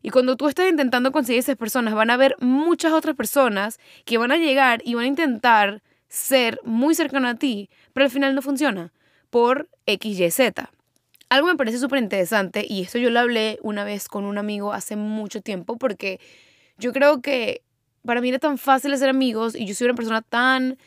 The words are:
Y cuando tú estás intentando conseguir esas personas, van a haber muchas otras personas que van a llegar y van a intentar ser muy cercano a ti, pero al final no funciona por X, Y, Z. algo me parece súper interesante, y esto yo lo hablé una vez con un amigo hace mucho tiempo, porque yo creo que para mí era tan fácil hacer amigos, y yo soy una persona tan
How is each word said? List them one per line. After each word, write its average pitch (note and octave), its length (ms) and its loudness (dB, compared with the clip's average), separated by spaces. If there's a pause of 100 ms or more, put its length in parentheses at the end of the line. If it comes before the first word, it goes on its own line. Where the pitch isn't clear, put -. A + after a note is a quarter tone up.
Y G#3+ 60 -6
cuando B3+ 260 2
tú C#4 120 -2
estás F4+ 220 2
intentando C4 420 2
conseguir B3+ 280 2
esas B3+ 160 0
personas, A3+ 380 -2
van A3 160 2
a A#3 60 4
haber C4+ 240 2
muchas D#4 520 2
otras D#4 240 0
personas A3 640 -2 (240)
que A3+ 140 -2
van A#3+ 140 0
a D4+ 60 2
llegar C4+ 460 2
y A#3+ 120 -4
van A#3+ 100 -2
a C4 40 0
intentar A3+ 760 2 (240)
ser A#3+ 560 0
muy B3 320 2
cercano C#4 320 0
a A#3+ 80 -2
ti, A3 340 -4 (240)
pero C4+ 120 4
al C4+ 60 2
final C4+ 240 0
no C#4 60 -2
funciona C4 500 -2 (380)
por B3 400 2 (160)
X, G#3 340 -2
Y, F3 120 2
Z. - 400 0 (580)
algo C#4 180 4
me F4+ 80 4
parece A#3+ 240 -2
súper C4+ 200 0
interesante, G3 680 -2
y G3 140 -4
esto F3+ 160 -6
yo A#3+ 120 2
lo A#3 100 2
hablé A3 420 0
una G#3 220 -6
vez G3+ 240 -8
con G3+ 180 -6
un G3+ 120 -6
amigo G#3 360 -6
hace G3 220 -8
mucho G#3+ 460 -6
tiempo, G3+ 360 -8
porque G3 420 -6 (580)
yo A#3 140 -4
creo C#4+ 300 4
que B3 400 -4 (440)
para A#3 160 0
mí B3 80 0
era B3+ 100 -2
tan D4 180 0
fácil C#4 360 2
hacer C4+ 160 2
amigos, A#3 460 0
y A3+ 100 -6
yo G3 80 -6
soy B3 120 -4
una B3 100 2
persona A3+ 260 -2
tan B3+ 640 0